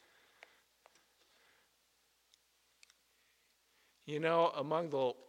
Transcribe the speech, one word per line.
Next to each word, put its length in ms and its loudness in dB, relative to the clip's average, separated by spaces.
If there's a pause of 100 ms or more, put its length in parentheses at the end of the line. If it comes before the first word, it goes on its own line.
(4000)
You 140 -6
know, 360 4
among 360 -2
the 220 0 (160)